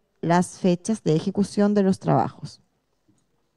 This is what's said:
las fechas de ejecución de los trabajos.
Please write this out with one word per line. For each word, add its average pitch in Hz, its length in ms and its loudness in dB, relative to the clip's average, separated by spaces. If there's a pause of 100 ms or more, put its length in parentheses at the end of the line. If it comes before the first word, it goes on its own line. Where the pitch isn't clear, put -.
(200)
las 170 380 0
fechas 190 440 -2
de 156 140 0
ejecución 202 560 -2
de 202 100 2
los 190 160 0
trabajos. 143 640 -2 (960)